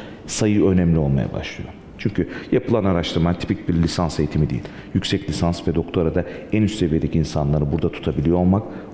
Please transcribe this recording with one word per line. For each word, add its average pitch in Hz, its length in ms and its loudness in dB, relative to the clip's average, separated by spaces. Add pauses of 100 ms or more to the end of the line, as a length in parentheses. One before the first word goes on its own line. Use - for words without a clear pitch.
(260)
Sayı 107 380 2
önemli 90 340 4
olmaya 69 340 0
başlıyor. - 380 -8 (280)
Çünkü - 300 -2 (240)
yapılan 113 320 2
araştırma 87 500 2
tipik - 340 -4
bir 87 60 2
lisans 82 460 0
eğitimi 76 300 0
değil. 64 120 -4 (320)
Yüksek 95 340 -2
lisans 85 400 -2
ve 82 60 2
doktora 80 400 0
da 87 100 0 (280)
en 107 100 4
üst 104 160 0
seviyedeki 80 400 2
insanları 73 540 0
burada 82 200 0
tutabiliyor 78 440 0
olmak, 92 260 4 (320)